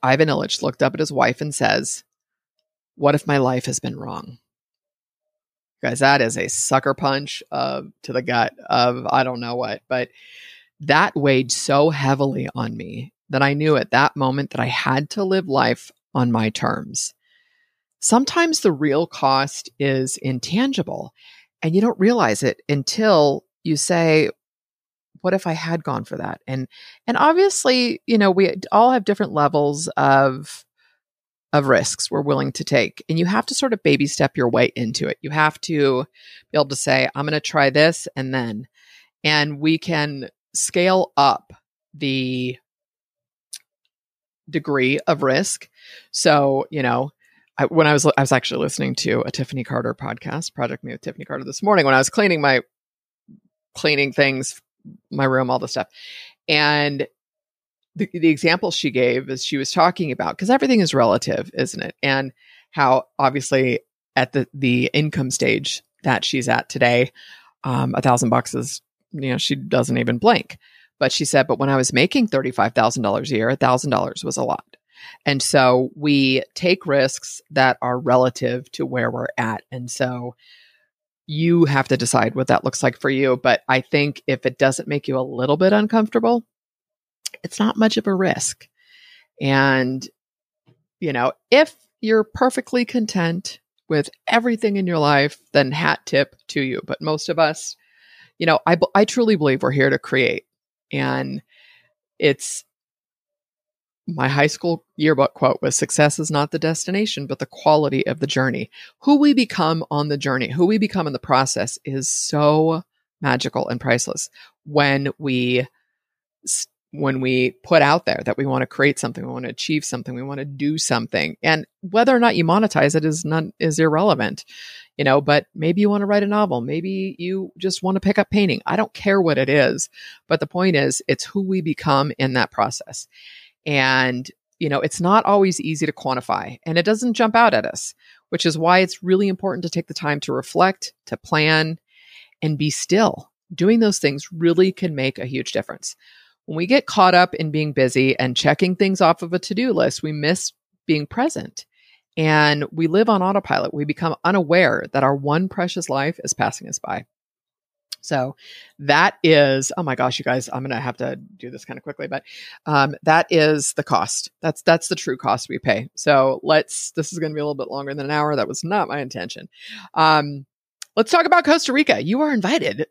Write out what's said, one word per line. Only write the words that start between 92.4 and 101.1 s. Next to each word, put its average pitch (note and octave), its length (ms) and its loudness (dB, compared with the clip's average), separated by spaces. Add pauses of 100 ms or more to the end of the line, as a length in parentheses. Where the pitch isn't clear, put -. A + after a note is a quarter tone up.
content F#3+ 720 -4 (300)
with D3+ 200 0 (200)
everything A3+ 480 0
in F#3+ 100 -2
your E3+ 120 0
life, C#3+ 380 4 (160)
then C3+ 200 2
hat D3+ 340 -2
tip C#3 300 0 (120)
to D3 120 -4
you. C3 240 -4
But C#3 180 -8
most D#3 260 -4
of E3 120 -2
us, D#3 360 -2 (640)
you E3 80 -4
know, D#3+ 200 4
I, E3+ 120 4 (160)
I G3+ 100 6
truly A3 300 2
believe C#3 300 2
we're C3 80 0
here C#3 180 2
to C3+ 80 0
create. B2 480 -2 (460)
And C3+ 500 -6 (760)